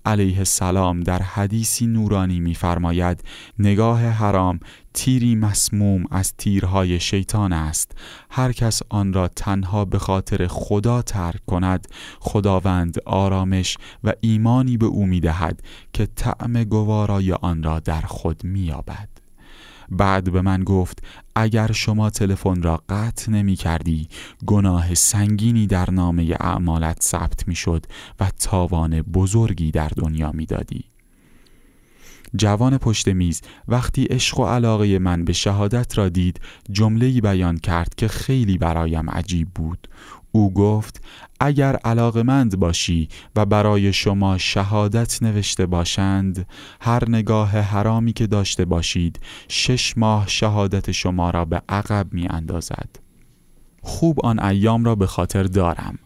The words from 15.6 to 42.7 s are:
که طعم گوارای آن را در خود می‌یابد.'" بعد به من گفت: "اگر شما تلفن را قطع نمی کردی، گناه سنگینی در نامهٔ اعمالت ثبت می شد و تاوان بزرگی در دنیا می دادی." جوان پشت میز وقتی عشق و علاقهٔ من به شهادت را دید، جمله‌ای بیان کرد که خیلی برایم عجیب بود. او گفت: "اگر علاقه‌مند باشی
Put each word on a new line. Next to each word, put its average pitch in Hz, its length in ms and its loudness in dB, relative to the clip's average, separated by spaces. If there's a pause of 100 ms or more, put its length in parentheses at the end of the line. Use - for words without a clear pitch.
که 104 140 0
طعم 120 580 -2
گوارای 104 680 0
آن 85 300 -2
را 78 180 -2
در 80 200 -2
خود - 440 -6
می‌یابد.'" 92 640 -6 (800)
بعد 95 420 2
به 90 100 2
من 95 220 2
گفت: 92 380 0 (340)
"اگر 110 360 2
شما 107 380 0
تلفن 95 520 0
را 82 260 0
قطع 110 420 -4
نمی 101 260 2
کردی، 82 520 -2 (380)
گناه 90 480 2
سنگینی 107 720 2
در 92 240 0
نامهٔ 85 500 2
اعمالت 82 640 0
ثبت - 460 -2
می 87 60 -2
شد 82 320 -2 (340)
و 95 180 0
تاوان 80 640 0
بزرگی 92 680 0
در 78 260 -2
دنیا 78 360 -2
می 80 140 -6
دادی." - 380 -6 (1500)
جوان 107 420 2
پشت 110 300 0
میز 90 320 2 (280)
وقتی 123 360 0
عشق - 360 0
و 120 60 2
علاقهٔ 104 520 2
من 87 260 2
به 90 80 0
شهادت 104 640 0
را 98 100 2
دید، 90 320 0 (300)
جمله‌ای 110 500 2
بیان 92 380 2
کرد 85 360 -2
که 113 140 0
خیلی 110 500 0
برایم 82 520 0
عجیب 85 440 -2
بود. 82 340 -6 (460)
او 101 180 4
گفت: 104 520 0 (360)
"اگر 135 360 2
علاقه‌مند 117 800 2
باشی 85 500 0 (280)